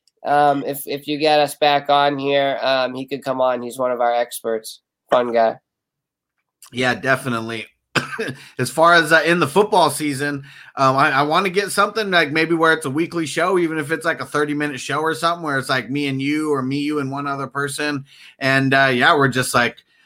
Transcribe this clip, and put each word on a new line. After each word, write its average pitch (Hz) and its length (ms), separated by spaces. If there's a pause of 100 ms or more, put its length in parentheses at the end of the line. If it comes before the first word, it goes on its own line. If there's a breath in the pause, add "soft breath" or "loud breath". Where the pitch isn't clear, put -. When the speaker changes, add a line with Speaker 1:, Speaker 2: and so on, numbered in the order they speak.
(240)
Speaker 1:
um, 143 400
if, 139 220
if 143 200
you 147 120
get 151 200
us 143 160
back 143 340
on 143 300
here, 139 420
um, 127 340
he 131 120
could 135 180
come 131 160
on. 127 220
He's 120 160
one 127 140
of 123 80
our 120 120
experts. 113 680 (300)
Fun 120 220
guy. 113 280 (1120)
Speaker 2:
Yeah, 123 220
definitely. 117 720 (280)
<coughs> - 640
As 123 120
far 165 240
as, 160 180
uh, 160 120
in 170 160
the 151 60
football 185 440
season, 143 540 (320 loud breath)
um, 135 200
I, 147 140
I 139 120
wanna 170 280
get 190 200
something, 208 400
like, 165 200
maybe 160 240
where 160 180
it's 160 140
a 135 40
weekly 165 360
show, 180 320
even 160 200
if 147 120
it's, 156 160
like, 160 140
a 131 60
thirty-minute 147 540
show 143 200
or 160 140
something 170 280
where 147 160
it's, 131 100
like, 127 220
me 143 160
and 135 140
you 151 320
or 135 100
me, 131 160
you 147 200
and 135 120
one 139 160
other 139 200
person. 143 600 (320 loud breath)
And, 135 340
uh, 135 200
yeah, 135 220
we're 143 140
just, 127 260
like, 120 300 (220 soft breath)